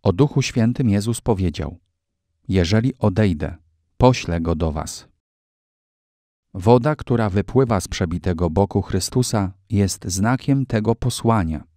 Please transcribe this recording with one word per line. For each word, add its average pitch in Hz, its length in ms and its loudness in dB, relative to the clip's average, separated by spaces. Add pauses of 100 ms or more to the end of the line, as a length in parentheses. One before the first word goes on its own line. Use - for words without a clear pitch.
O 101 100 2
Duchu 135 300 2
Świętym 120 480 0
Jezus 104 300 -2
powiedział: 85 580 -2 (720)
„Jeżeli 98 500 0
odejdę, 90 580 0 (400)
poślę 85 440 2
go 85 140 0
do 80 180 -2
was”. - 360 -10 (1500)
Woda, 117 420 4
która 113 340 -2
wypływa 104 500 0
z - 80 -10
przebitego 87 640 -2
boku 98 320 0
Chrystusa, 98 680 -2 (180)
jest 98 340 0
znakiem 123 640 0
tego 113 280 0
posłania. 107 720 -2 (120)